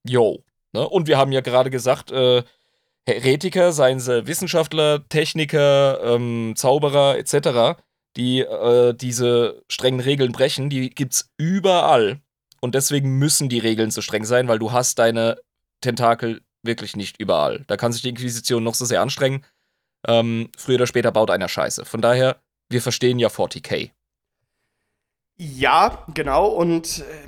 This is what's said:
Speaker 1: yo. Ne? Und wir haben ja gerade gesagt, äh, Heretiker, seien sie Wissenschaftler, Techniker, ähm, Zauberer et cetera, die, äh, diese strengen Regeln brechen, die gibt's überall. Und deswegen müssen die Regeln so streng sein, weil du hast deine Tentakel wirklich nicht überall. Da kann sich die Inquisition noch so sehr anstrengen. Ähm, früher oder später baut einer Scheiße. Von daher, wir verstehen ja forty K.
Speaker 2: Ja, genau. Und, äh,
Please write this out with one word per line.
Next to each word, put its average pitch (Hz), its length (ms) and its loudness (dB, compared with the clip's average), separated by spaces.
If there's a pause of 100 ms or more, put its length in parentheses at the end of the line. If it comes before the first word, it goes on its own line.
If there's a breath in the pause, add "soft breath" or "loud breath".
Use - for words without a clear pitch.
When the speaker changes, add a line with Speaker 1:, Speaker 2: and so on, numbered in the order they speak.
Speaker 1:
yo. 120 380 2 (300)
Ne? 117 160 -2
Und 175 180 0
wir 151 120 4
haben 135 140 4
ja 131 100 0
gerade 127 280 2
gesagt, 127 400 -2
äh, 123 320 2 (640 soft breath)
Heretiker, 151 680 2
seien 131 280 2
sie 120 260 -2
Wissenschaftler, 156 840 -2
Techniker, 143 920 2
ähm, 117 540 -2
Zauberer 139 640 2
et - 100 -8
cetera, 143 480 2 (400)
die, 127 240 0
äh, 120 540 2
diese 120 760 0
strengen 127 320 -2
Regeln 131 320 0
brechen, 135 380 -2
die 131 200 -4
gibt's - 460 -6
überall. 156 840 2 (400)
Und 123 140 -4
deswegen 135 440 0
müssen 147 300 0
die 120 100 -2
Regeln 110 320 0
so 107 120 -6
streng 107 220 -4
sein, 123 240 0
weil 113 120 2
du 110 120 -4
hast 123 260 0
deine 113 400 2 (420)
Tentakel 117 640 -2 (200)
wirklich 110 340 -6
nicht 101 240 -10
überall. 78 460 -2
Da 104 100 -4
kann 117 160 -2
sich 117 100 -8
die 127 80 -6
Inquisition 120 540 -4
noch 113 120 -4
so 127 80 -4
sehr 107 180 0
anstrengen. 135 420 -2 (640)
Ähm, 117 500 0
früher 127 200 -2
oder 123 100 2
später 117 260 0
baut 107 180 2
einer 92 180 -2
Scheiße. - 360 -6
Von 113 160 -8
daher, 127 360 2 (340)
wir 123 100 0
verstehen 123 380 0
ja 113 100 2
forty 85 320 -4
K. 78 300 -8 (1500)
Speaker 2:
Ja, 147 640 0 (100)
genau. 151 340 0
Und, 165 520 -2
äh, - 20 -16 (260)